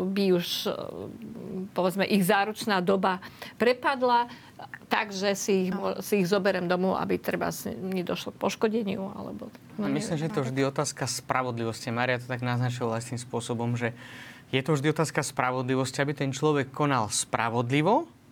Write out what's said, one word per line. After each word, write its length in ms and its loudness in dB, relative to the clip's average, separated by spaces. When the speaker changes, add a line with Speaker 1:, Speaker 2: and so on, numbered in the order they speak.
Speaker 1:
by 180 2
už, 120 2
e, 80 -2
povedzme, 360 0
ich 180 4
záručná 560 2
doba 400 2
prepadla, 720 2
takže 480 0
si 180 0
ich 100 2
mo-, 260 -2
si 220 2
ich 80 4
zoberiem 380 2
domov, 320 2
aby 180 0
treba 320 -2
s-, 200 -6
nedošlo 680 -4
k 60 -16
poškodeniu, 720 -2
alebo, 340 -10
no, 100 -4
Speaker 2:
Myslím, 300 0
Speaker 1:
neviem. 20 -2
Speaker 2:
že 80 -2
je 80 -4
to 80 0
vždy 240 -2
otázka 400 -2
spravodlivosti. 840 -2
Maria 300 0
to 80 -8
tak 160 -4
naznačila 560 0
aj 40 -4
s 100 -10
tým 100 -6
spôsobom, 520 -2
že 200 -2
je 120 2
to 120 0
vždy 180 2
otázka 320 0
spravodlivosti, 760 0
aby 140 0
ten 160 -2
človek 380 2
konal 400 2
spravodlivo. 1000 2